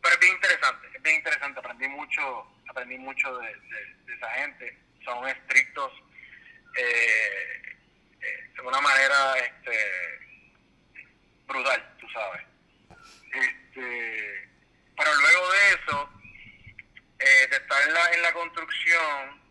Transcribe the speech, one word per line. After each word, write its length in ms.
pero 120
es 60
bien 140
interesante, 600
es 60
bien 140
interesante. 440
Aprendí 280
mucho, 580
aprendí 300
mucho 400
de, 80
de, 480
de 100
esa 140
gente. 480
Son 240
estrictos, 640
eh, 840
eh, 360
de 60
una 180
manera, 580
este, 800
brutal, 540
tú 100
sabes. 320
Este, 1160
pero 180
luego 380
de 180
eso, 400
eh, 300
de 60
estar 300
en 80
la, 180
en 100
la 100
construcción 1080